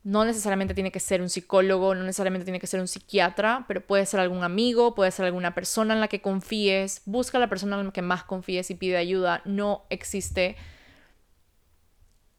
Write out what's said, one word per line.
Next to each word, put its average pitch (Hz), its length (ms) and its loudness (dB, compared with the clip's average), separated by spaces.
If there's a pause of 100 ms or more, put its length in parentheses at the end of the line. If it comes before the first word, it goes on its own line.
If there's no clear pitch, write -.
No 208 220 2
necesariamente 202 480 0
tiene 190 180 -2
que 190 80 -8
ser 185 220 0
un 180 80 -2
psicólogo, 190 680 4
no 185 100 -4
necesariamente 185 420 -2
tiene 185 120 -6
que 180 80 -8
ser 190 140 -2
un 185 80 -4
psiquiatra, 202 800 0
pero 185 180 -4
puede 196 200 2
ser 202 120 0
algún 180 240 0
amigo, 233 520 2
puede 185 160 4
ser 185 160 -2
alguna 180 280 -2
persona 220 380 0
en 220 80 2
la 214 80 2
que 202 140 -4
confíes. 196 840 0
Busca 247 320 -2
a 247 40 4
la 233 100 2
persona 202 280 -2
en 202 60 -2
la 190 80 -6
que 185 80 -6
más 180 240 -2
confíes 185 460 -6
y 185 40 -6
pide 180 220 0
ayuda. 175 480 0
No 202 460 -2
existe. 185 680 -4 (1800)